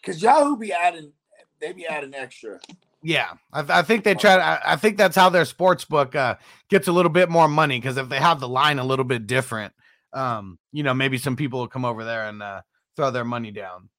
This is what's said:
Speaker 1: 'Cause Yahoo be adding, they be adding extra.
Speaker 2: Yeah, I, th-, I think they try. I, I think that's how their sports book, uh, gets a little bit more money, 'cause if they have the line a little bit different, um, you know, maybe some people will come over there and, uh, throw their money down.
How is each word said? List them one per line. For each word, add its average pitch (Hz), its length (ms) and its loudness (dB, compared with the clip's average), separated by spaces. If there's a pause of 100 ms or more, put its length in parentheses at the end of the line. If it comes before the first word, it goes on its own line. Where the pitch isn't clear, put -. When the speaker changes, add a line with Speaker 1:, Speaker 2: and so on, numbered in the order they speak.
Speaker 1:
'Cause 170 180 -8
Yahoo 285 340 4
be 214 160 -8
adding, 170 400 -2 (480)
they 156 140 -10
be 175 140 -14
adding 143 260 -8
extra. 123 460 -14 (420)
Speaker 2:
Yeah, 131 320 -2 (180)
I, 151 100 -6
th-, 147 100 -4
I 175 100 4
think 214 220 0
they 208 100 2
try. 190 220 6
I, 160 380 2
I - 20 2
think 208 220 0
that's 190 180 4
how 185 140 6
their 170 160 4
sports 180 380 0
book, 143 320 -2
uh, 127 200 0 (340)
gets 190 180 2
a 180 40 0
little 170 180 4
bit 175 200 4
more 165 180 4
money, 147 340 0
'cause 127 160 -4
if 131 100 -6
they 135 120 -4
have 160 200 2
the 131 80 -8
line 139 300 0
a 127 60 -4
little 131 200 0
bit 120 220 -4
different, 117 480 -4 (400)
um, 110 460 -6 (120)
you 147 120 -6
know, 135 100 2
maybe 131 240 0
some 127 180 -4
people 131 240 -4
will 120 80 -6
come 127 180 -8
over 113 180 -6
there 113 240 -6
and, 104 160 -12
uh, 98 180 -12 (340)
throw 143 140 -2
their 123 160 -4
money 117 240 -6
down. 98 500 -16